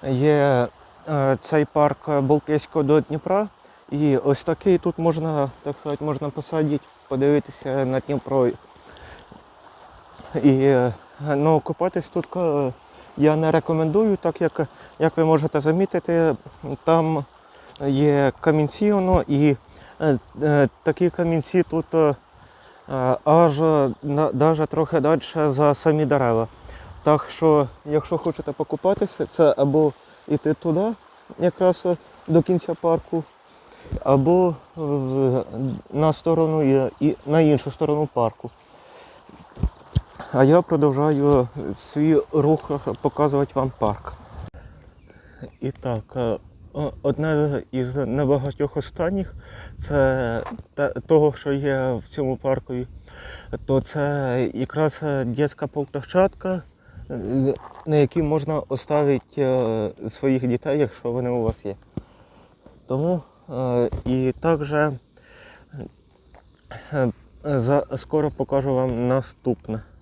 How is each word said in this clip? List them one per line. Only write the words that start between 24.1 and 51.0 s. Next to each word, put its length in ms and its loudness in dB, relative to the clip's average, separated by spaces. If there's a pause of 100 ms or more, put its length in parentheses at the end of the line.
даже 320 2
трохи 340 -2
далі 220 2 (140)
за 380 2
самі 320 0
дерева. 420 2 (560)
Так 260 2
що, 380 2 (180)
якщо 320 -2
хочете 340 -6
покупатися, 760 -2
це 320 2
або 360 2 (340)
йти 260 0
туди, 400 -2 (460)
якраз, 460 2
е, 120 0 (300)
до 140 6
кінця 320 -2
парку, 500 -2 (800)
або, 520 4 (220)
е, 40 -10 (1120)
на 200 2
сторону, 500 0
і, 360 2
і 160 2 (100)
на 160 2
іншу 300 2
сторону 420 -2
парку. 360 -2 (1900)
А 80 6
я 180 6
продовжую 840 2 (260)
свій 480 0 (100)
рух 400 0 (300)
показувати 540 0
вам 240 -2
парк. 340 -4 (1500)
І 100 -6
так, 320 -6 (120)
е, 220 -2 (360)
о-, 180 -6 (100)
одне 680 -2
із 240 -4
небагатьох 840 -2
останніх, 560 -6 (440)
це 640 0 (300)
те, 160 -2
того, 440 2